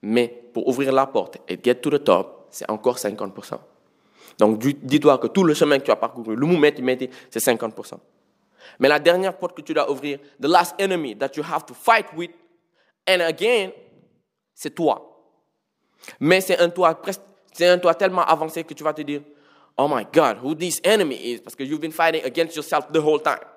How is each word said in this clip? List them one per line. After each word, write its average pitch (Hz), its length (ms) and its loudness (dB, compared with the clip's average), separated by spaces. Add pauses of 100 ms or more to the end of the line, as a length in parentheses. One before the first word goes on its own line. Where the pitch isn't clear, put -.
Mais 117 240 0 (260)
pour 113 140 -4
ouvrir 131 260 -2
la 135 140 2
porte 104 320 -6 (100)
et 90 140 -8
get 123 140 0
to 143 140 -4
the 143 120 0
top, - 480 0
c'est - 180 -14
encore 120 300 -4
cinquante 101 340 -8
pour - 120 -18
cent. - 160 -14 (760)
Donc, 110 220 4
dis, 135 160 0
dis-toi 143 440 4
que 113 100 -4
tout 190 160 2
le 156 100 4
chemin 147 240 4
que 139 60 -4
tu - 80 -2
as - 40 4
parcouru, 113 380 -6
le 127 100 -2
mu 175 140 2
metti 143 240 4
metti, 127 260 -2 (220)
c'est 113 100 -6
cinquante 113 340 0
pour - 120 -14
cent. - 140 -20 (800)
Mais 135 100 4
la 147 100 4
dernière 180 400 2
porte 175 180 -8
que 151 60 -16
tu 156 100 -10
dois 151 180 -2
ouvrir, 139 280 -6 (220)
the 127 60 -4
last 175 320 4
enemy 170 380 -2
that 135 200 -4
you 151 60 -8
have 160 220 -6
to - 80 -20
fight 226 420 2
with, 175 180 -10 (760)
and 185 120 4
again, 185 500 0 (800)
c'est - 220 -12
toi. - 500 -2 (960)
Mais 175 220 2
c'est 185 160 -2
un 170 100 2
toi 175 260 0
presque, 185 280 -10 (300)
c'est 175 160 0
un 180 100 4
toi 175 160 2
tellement 185 300 0
avancé 160 400 0
que 156 100 -16
tu 151 80 -18
vas 151 100 -2
te 151 100 -10
dire, 143 200 -10 (540)
"Oh 143 120 2
my 123 240 -2
God, 131 300 4
who 143 120 -4
this 165 300 -6
enemy 180 300 2
is?" 117 260 -10
Parce - 140 -20
que - 80 -12
you've 143 180 -6
been 160 120 -8
fighting 160 320 0
against 165 320 -4
yourself 151 360 -4
the 160 60 2
whole 151 240 2
time. - 220 -2 (120)